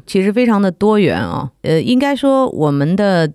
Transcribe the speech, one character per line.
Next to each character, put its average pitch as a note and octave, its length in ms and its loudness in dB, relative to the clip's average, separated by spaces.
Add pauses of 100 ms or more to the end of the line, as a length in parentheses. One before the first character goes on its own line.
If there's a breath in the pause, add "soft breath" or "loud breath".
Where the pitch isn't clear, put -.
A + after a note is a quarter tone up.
其 - 160 -2
实 G3+ 120 0
非 B3 120 2
常 A3 160 2
的 G3 100 2
多 G#3 280 0
元 C3+ 180 2
啊， F#2 320 -6 (140)
呃， D#3+ 180 0
应 B3+ 160 0
该 C#4 180 0
说 C4+ 360 0
我 D3+ 220 -2
们 C#3+ 240 0
的 F#3+ 380 2